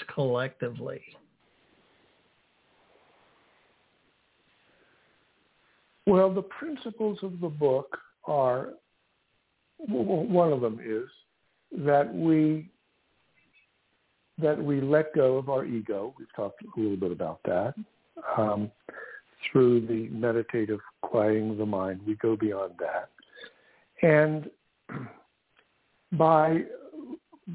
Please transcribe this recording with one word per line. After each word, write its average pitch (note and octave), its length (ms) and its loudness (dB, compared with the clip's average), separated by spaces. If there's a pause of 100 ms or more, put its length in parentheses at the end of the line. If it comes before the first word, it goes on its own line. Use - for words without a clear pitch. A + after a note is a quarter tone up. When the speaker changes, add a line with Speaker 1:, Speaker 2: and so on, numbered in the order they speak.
(140)
Speaker 1:
collectively? B2+ 880 -4 (4000)
Speaker 2:
Well, F#3+ 280 6
the F#3+ 100 -2
principles A3 800 -8
of F#3 180 -10
the E3+ 80 -4
book C#3+ 480 0 (280)
are, C3 440 0 (1080)
w-, A#3 260 -2
w-, F#3+ 240 0
one F3 240 4
of B2+ 80 0
them A2+ 220 -2
is A2+ 260 -6 (760)
that C#3+ 280 2
we, D#3 560 2 (1700)
that D3+ 240 0
we C#3+ 180 0
let D3+ 340 2
go C3 240 4
of C3+ 120 -4
our C3+ 160 -2
ego. A2 520 -6
We've - 180 -20
talked G2+ 260 -8
a G#2+ 180 -12
little G#2 160 0
bit F#2 160 -4
about E2 340 -8
that, G2 280 -2 (640)
um, G#2+ 340 -2 (800)
through B2 360 6
the A2+ 220 -2
meditative A2+ 680 -2 (220)
quieting A2 500 2
of G#2 60 -6
the G#2+ 80 -2
mind. F#2+ 420 -4
We G#2+ 80 -2
go A2+ 220 0
beyond G2 420 -2
that. - 300 -6 (920)
And D#3 480 4 (400)
<clears throat> C3 180 -12 (1080)
by, D#3+ 480 6 (920)